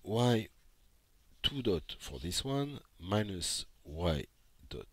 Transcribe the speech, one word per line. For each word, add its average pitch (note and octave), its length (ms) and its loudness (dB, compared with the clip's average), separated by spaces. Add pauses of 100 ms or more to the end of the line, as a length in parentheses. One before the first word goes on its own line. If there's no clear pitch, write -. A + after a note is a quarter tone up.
Y A#2 440 4 (960)
two C#3 180 0
dot G2 380 0
for C2+ 180 -12
this E2+ 260 -4
one C#3 360 -2 (200)
minus G2 640 -2 (180)
y D#2+ 420 0 (440)
dot A#1+ 240 -10